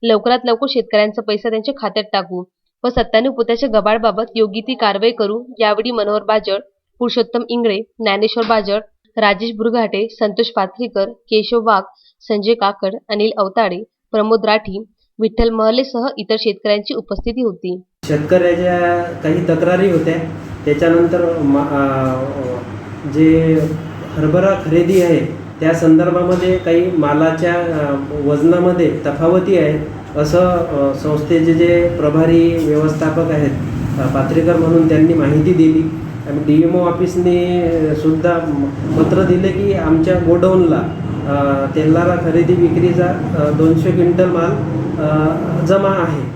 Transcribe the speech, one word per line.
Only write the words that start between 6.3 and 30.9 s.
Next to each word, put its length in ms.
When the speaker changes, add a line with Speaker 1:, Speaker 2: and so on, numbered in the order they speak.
Speaker 1:
पुरुषोत्तम 500
इंगळे, 280
ज्ञानेश्वर 500
बाजळ, 300
राजेश 400
बुरघाटे, 500
संतोष 260
पाथरीकर, 540
केशव 560
वाघ, 180
संजय 320
काकड, 420
अनिल 280
अवताडे, 460
प्रमोद 340
राठी, 380
विठ्ठल 300
महलेसह 580
इतर 220
शेतकऱ्यांची 540
उपस्थिती 480
होती. 400
Speaker 2:
शेतकऱ्याच्या 1000
काही 200
तक्रारी 480
होत्या, 240
त्याच्यानंतर 760
मा-, 280
अ, 460
जे 520
हरभरा 360
खरेदी 360
आहे 480
त्या 140
संदर्भामध्ये 840
काही 340
मालाच्या, 640
अ, 420
वजनामध्ये 800
तफावती 520
आहे 420
असं, 380
अ, 360